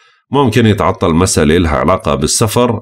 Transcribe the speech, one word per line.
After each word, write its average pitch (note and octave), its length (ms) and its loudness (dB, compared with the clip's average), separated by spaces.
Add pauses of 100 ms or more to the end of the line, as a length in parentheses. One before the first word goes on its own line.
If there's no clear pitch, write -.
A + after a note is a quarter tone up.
(300)
ممكن B2 360 2
يتعطل F#2 480 0
مسألة E2+ 440 2
لها D#2 180 0
علاقة D2+ 380 -2
بالسفر A2+ 680 -2